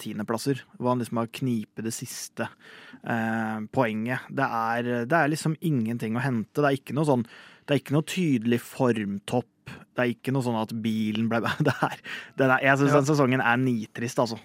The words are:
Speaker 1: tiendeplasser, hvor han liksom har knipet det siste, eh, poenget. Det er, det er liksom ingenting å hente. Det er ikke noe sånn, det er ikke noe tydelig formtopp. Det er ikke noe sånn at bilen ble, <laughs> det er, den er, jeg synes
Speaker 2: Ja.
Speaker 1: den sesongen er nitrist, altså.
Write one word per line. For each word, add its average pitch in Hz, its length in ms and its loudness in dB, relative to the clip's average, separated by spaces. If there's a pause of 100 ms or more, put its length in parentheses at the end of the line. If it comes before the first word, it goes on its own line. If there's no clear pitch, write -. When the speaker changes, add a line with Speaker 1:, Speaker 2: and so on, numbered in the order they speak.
Speaker 1:
tiendeplasser, 110 640 -4 (120)
hvor 123 160 0
han 123 80 -2
liksom 117 200 -4
har 113 120 -4
knipet 113 520 -4
det 113 100 -4
siste, - 540 -8 (540)
eh, 113 560 -2 (120)
poenget. 117 480 0 (100)
Det 135 160 -2
er, 117 460 -2 (140)
det 143 140 2
er 147 140 2
liksom 156 280 -2
ingenting 120 580 0
å 123 40 -2
hente. 127 380 -2
Det 147 80 4
er 139 80 0
ikke - 200 -8
noe 156 120 0
sånn, 123 160 2 (400)
det - 120 0
er - 40 0
ikke 135 160 0
noe 156 80 0
tydelig 120 560 0
formtopp. 110 880 -2 (440)
Det - 80 0
er 123 80 2
ikke 120 240 -4
noe 135 100 0
sånn 117 140 -2
at 110 140 -4 (100)
bilen 110 480 0
ble, 113 80 2 (160)
<laughs> 151 140 0
det 135 40 4 (140)
er, - 140 -4 (360)
den 135 160 4
er, 127 140 4
jeg 135 140 6
synes 139 120 4
Speaker 2:
Ja. 147 60 8
Speaker 1:
den 139 100 4
sesongen 135 380 4
er 120 160 4
nitrist, 117 580 -2
altså. 117 260 0